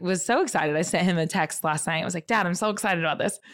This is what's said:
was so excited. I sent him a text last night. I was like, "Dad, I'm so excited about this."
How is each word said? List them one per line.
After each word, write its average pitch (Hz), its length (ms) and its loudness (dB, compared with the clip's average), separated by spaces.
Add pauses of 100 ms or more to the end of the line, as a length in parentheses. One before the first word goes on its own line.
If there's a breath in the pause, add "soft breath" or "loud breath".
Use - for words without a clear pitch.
was 175 240 0
so 262 180 2
excited. 156 340 0
I 160 60 2
sent 175 220 0
him 180 140 4
a 160 80 2
text 160 380 -2
last 156 220 0
night. 160 160 -2
I - 20 -4
was 180 100 -4
like, 165 120 -8
"Dad, 214 200 2
I'm 175 80 0
so 214 160 0
excited 196 340 0
about 156 140 0
this." - 220 -2 (140 loud breath)